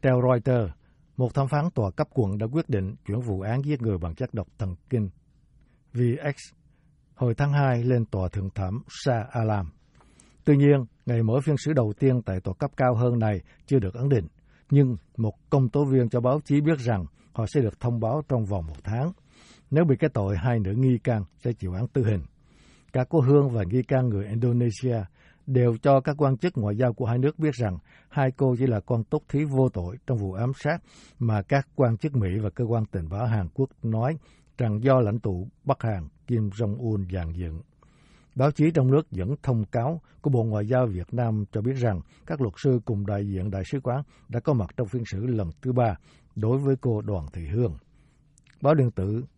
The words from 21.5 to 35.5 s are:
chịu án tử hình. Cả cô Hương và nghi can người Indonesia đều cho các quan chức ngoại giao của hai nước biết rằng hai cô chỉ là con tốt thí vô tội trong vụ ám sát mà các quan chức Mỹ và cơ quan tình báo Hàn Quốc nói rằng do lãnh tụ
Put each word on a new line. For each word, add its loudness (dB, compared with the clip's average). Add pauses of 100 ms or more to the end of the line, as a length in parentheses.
chịu -8
án -4
tử -2
hình. 0 (720)
Cả 0
cô 4
Hương 6
và -2
nghi 0
can 2
người -2
Indonesia 0 (500)
đều 4
cho 6
các -2
quan 2
chức -2
ngoại -2
giao 2
của -4
hai 0
nước 0
biết 0
rằng -2 (320)
hai 0
cô 2
chỉ 2
là 2
con 0
tốt -2
thí 0
vô 2
tội -6 (100)
trong -2
vụ -4
ám -4
sát -2 (420)
mà 2
các 0
quan 2
chức -4
Mỹ 0 (120)
và -2
cơ -4
quan 0
tình -8
báo -4
Hàn 0
Quốc -2 (140)
nói -2 (400)
rằng 0
do 6
lãnh 0
tụ -4 (160)